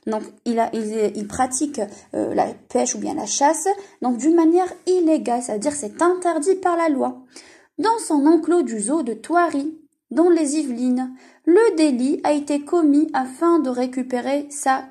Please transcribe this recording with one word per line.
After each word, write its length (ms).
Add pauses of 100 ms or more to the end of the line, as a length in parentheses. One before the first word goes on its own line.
Donc 160 (200)
il 160
a, 140
il, 420
il 140
pratique, 500 (360)
euh, 180
la 140 (200)
pêche 280
ou 40
bien 160
la 120
chasse, 420 (320)
donc 160
d'une 180
manière 380 (140)
illégale, 540
c'est-à-dire 300
c'est 300
interdit 540
par 200
la 140
loi. 340 (540)
Dans 200
son 280
enclos 380
du 180
zoo 220
de 100
Thoiry, 640 (300)
dans 200
les 260
Yvelines, 580 (300)
le 320
délit 480
a 80
été 300
commis 520
afin 460
de 100
récupérer 800
sa 420